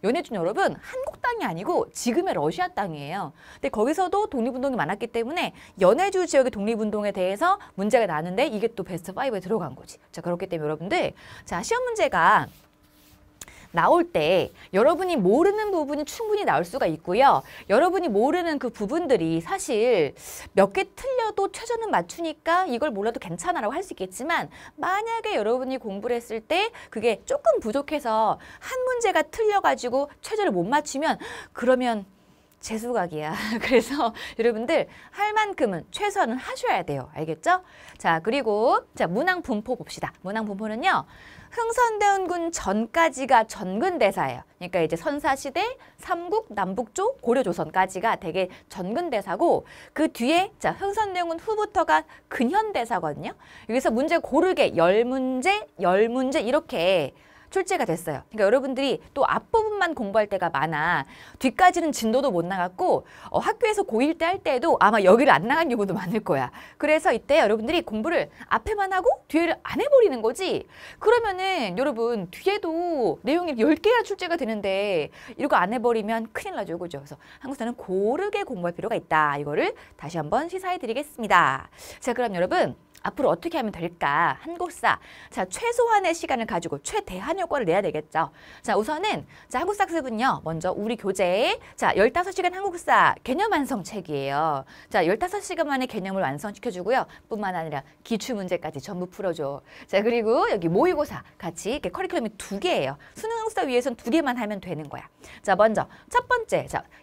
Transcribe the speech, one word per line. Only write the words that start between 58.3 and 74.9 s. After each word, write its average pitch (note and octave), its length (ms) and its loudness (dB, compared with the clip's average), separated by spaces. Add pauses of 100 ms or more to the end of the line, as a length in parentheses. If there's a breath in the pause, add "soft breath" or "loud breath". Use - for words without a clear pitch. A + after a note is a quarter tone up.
여러분들이 C4 580 2 (120 loud breath)
또 C#4 120 2
앞부분만 G#4 680 0
공부할 G#3 340 0
때가 F3+ 220 -2
많아. D#3 560 0 (320 loud breath)
뒤까지는 F4 540 4
진도도 B3 380 0
못 E3+ 140 0
나갔고, F#3 640 0 (240 loud breath)
어, - 80 -2
학교에서 G#4+ 440 0
고일 C#4+ 340 0
때 E4 120 0
할 F#4 140 0
때도 D4+ 360 2
아마 G#3 240 6
여기를 A#3 300 8
안 F3 160 6
나간 G#3+ 220 2
경우도 G3+ 240 0
많을 F#3+ 260 -2
거야. C#3 300 0 (260 loud breath)
그래서 D#4 380 4
이때 C#4 240 2
여러분들이 A3+ 420 2
공부를 A3 480 -2 (200 loud breath)
앞에만 G4 440 0
하고 F#4 160 2 (200)
뒤에를 E4 340 2
안 - 180 -6
해버리는 A4+ 400 6
거지. A#3+ 460 -2 (320 loud breath)
그러면은 F#4 800 2
여러분 A#3 520 -2
뒤에도 E4 920 -2
내용이 D4+ 360 0
열 C#4 180 4
개나 A4+ 260 4
출제가 F4+ 340 -4
되는데 G3+ 720 -2 (300 loud breath)